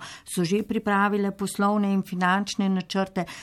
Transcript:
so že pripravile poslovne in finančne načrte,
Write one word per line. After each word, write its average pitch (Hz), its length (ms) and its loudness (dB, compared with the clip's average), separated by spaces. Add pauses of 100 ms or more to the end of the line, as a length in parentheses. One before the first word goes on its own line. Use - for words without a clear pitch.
(240)
so - 200 -2
že 202 180 0
pripravile 202 720 0
poslovne 202 600 0
in 190 120 2
finančne 190 640 0
načrte, 190 560 -2 (180)